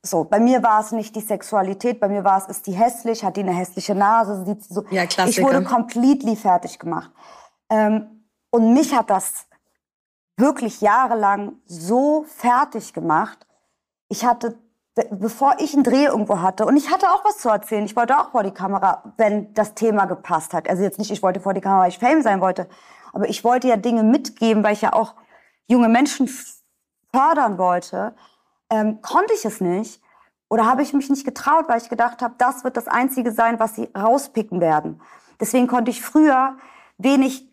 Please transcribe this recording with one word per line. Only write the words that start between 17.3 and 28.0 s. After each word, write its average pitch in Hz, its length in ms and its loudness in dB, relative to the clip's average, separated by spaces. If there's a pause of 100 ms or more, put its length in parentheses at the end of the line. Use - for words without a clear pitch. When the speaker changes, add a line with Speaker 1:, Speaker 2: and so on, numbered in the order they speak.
Speaker 1:
zu 240 120 -2
erzählen, 208 360 -2
ich 202 100 -10
wollte 240 240 2
auch - 120 -4
vor 220 120 0
die 196 80 -4
Kamera, 190 680 -2
wenn 208 360 0
das 214 220 -2
Thema 208 300 2
gepasst 175 480 -6
hat. 165 160 -4
Also 185 140 0
jetzt 190 160 -4
nicht, 208 120 -6
ich - 120 -6
wollte 185 160 0
vor 196 140 -4
die 190 80 -4
Kamera, 196 220 2
weil 180 60 4
ich 180 100 -10
Fame 285 220 2
sein 196 200 0
wollte, 185 260 -2 (460)
aber 196 160 -4
ich - 140 -8
wollte 247 240 2
ja 233 100 4
Dinge 233 260 0
mitgeben, 226 600 0
weil 214 100 2
ich 208 80 -6
ja - 120 0
auch 220 200 -2 (540)
junge 240 200 4
Menschen 240 380 2
f-, - 300 -14 (580)
fördern 269 440 2
wollte, 185 580 -2 (540)